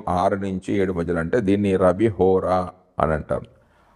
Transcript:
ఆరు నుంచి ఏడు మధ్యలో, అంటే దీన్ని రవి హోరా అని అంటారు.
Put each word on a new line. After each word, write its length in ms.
ఆరు 260
నుంచి 380
ఏడు 200
మధ్యలో, 260
అంటే 220
దీన్ని 340
రవి 320
హోరా 640
అని 140
అంటారు. 320